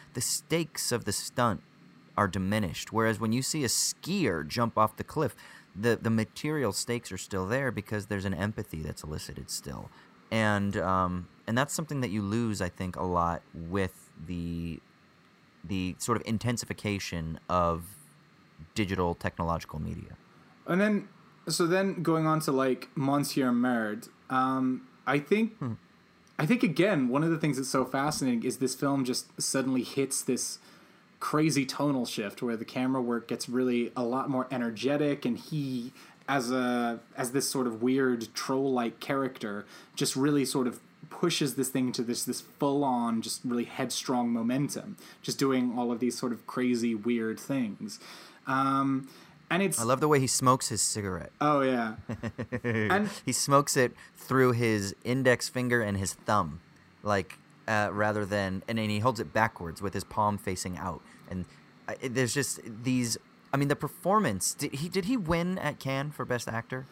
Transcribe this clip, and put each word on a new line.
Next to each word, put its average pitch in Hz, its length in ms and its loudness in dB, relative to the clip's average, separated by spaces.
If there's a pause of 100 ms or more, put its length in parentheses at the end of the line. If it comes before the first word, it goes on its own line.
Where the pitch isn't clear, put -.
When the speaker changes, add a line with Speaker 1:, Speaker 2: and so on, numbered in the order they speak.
(140)
Speaker 1:
the 120 60 -4
stakes - 720 -2
of 110 120 -2
the 101 80 -2
stunt - 500 0 (540)
are 104 120 4
diminished, 98 640 -2
whereas 110 280 2
when 110 120 0
you 127 100 2
see 147 220 -2
a 113 40 0
skier 131 800 0
jump 117 300 0
off 107 200 4
the - 80 -8
cliff, 147 300 -2 (400)
the, 107 260 2
the 113 100 0
material 113 640 0
stakes 120 400 -4
are 95 60 -8
still 92 280 -4
there 127 240 0
because 104 360 -4
there's 98 180 -2
an 98 100 0
empathy 101 480 -4
that's - 220 -8
elicited 69 460 -10
still. 58 380 -10 (420)
And, 104 460 2
um, 90 520 0 (180)
and 113 100 0
that's 139 160 0
something 151 300 -4
that 113 80 -2
you 104 120 -2
lose, 107 380 0
I 90 80 0
think, 90 280 -6
a 80 80 -4
lot 87 380 0 (120)
with 90 560 -4 (160)
the, 85 540 -6 (840)
the 92 340 -2
sort 117 180 0
of 101 100 -2
intensification 98 1200 -4
of 87 360 2 (880)
digital 90 400 2
technological 82 680 -4
media. 85 360 -8 (500)
Speaker 2:
And 175 140 0
then, 208 280 0 (400)
so 165 180 2
then 180 360 2
going 160 240 2
on 156 140 4
to, 151 120 0
like, 131 420 2
Monsieur 139 560 2
Merde, 120 580 0 (200)
um, 131 580 0 (200)
I 139 120 2
think, 214 400 0
Speaker 1:
Hmm. 123 140 -4 (640)
Speaker 2:
I 147 80 2
think, 240 160 4
again, 165 460 4
one 135 160 2
of 165 60 2
the 160 80 2
things 147 180 2
that's 131 120 -2
so 131 160 2
fascinating 135 600 0
is 123 140 -2
this 135 160 0
film 139 300 0
just - 360 -4
suddenly 127 420 0
hits 131 400 -2
this - 360 -2 (600)
crazy 151 480 2
tonal 135 400 0
shift 101 340 -6
where 117 160 0
the 113 80 -6
camera 131 380 0
work 117 260 -2
gets 120 200 -4
really 120 460 2
a 127 80 -2
lot 127 280 0
more 127 200 0
energetic, 135 760 0
and 117 100 2
he, 131 560 -4 (340)
as 131 240 0
a, 123 500 0 (140)
as 127 180 -4
this 131 180 0
sort 127 160 0
of 113 160 -2
weird 127 520 2
troll-like 131 680 0
character, 123 640 -4 (280)
just - 220 -2
really 143 300 4
sort 127 200 2
of 117 140 -4 (300)
pushes 156 460 0
this 127 120 0
thing 127 240 0
to 123 100 -2
this, 117 220 -2
this 123 160 -4
full-on, 127 800 0
just 107 240 -6
really 120 200 0
headstrong 123 640 -2
momentum, 117 640 -2 (240)
just - 180 -6
doing 127 380 2
all 120 160 0
of 113 80 -4
these 120 160 0
sort 120 160 -4
of 110 140 -8
crazy, 120 480 0
weird 110 440 -2
things. 107 600 -4 (480)
Um, 135 640 0 (420)
and 175 120 4
it's 175 180 0
Speaker 1:
I 117 40 0
love 127 160 4
the 151 80 4
way 147 120 8
he 131 60 4
smokes 127 420 4
his 107 120 -2
cigarette. 92 600 -2
Speaker 2:
Oh, 147 200 4
yeah. 120 360 0 (320)
Speaker 1:
<laughs> 113 360 -6
Speaker 2:
And 123 460 2 (160)
Speaker 1:
He 131 60 0
smokes 139 440 4
it 123 160 4 (240)
through 127 360 4
his 110 420 2 (100)
index 123 440 2
finger 123 340 2
and 101 160 0
his 95 160 -2
thumb, 87 460 0 (420)
like, 101 360 0 (280)
uh, 104 260 2
rather 104 320 2
than, 95 440 0
and, 113 100 -2
and 107 120 0
he 104 100 0
holds 113 200 2
it 78 120 -6
backwards 90 500 0
with 98 120 -4
his 95 100 -4
palm 104 340 0
facing 92 400 -6
out. 90 240 -6 (260)
And, 92 160 -4 (440)
uh, 104 120 -6
it, 123 140 -4
there's 123 200 2
just - 260 -2 (240)
these, 120 340 2 (340)
I - 40 0
mean, 139 120 2
the 143 80 2
performance, 165 800 0
did - 200 -4
he, 143 140 -4
did 190 180 0
he 254 100 2
win 175 420 0
at 147 220 -2
Cannes 135 320 -2
for 131 120 -6
Best 120 240 -2
Actor? 123 440 -4